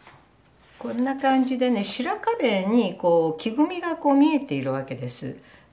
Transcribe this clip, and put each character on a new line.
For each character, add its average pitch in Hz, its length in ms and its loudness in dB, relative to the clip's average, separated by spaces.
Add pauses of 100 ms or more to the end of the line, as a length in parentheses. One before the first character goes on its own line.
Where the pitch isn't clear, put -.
(800)
こ 240 120 -10
ん 233 140 -2
な 269 120 -2
感 269 300 2
じ 262 120 -2
で 254 120 2
ね、 208 140 0
白 339 340 -2
壁 247 480 0
に 208 300 2
こ 165 380 2
う - 60 -10
木 220 140 -4
組 320 220 0
み 349 40 -6
が 339 160 -4
こ 294 160 2
う - 20 4
見 294 200 6
え 269 60 0
て 202 140 -6
い 139 60 -4
る 131 120 -4
わ 135 120 -4
け 135 100 -10
で 123 140 -8
す。 127 280 -10 (360)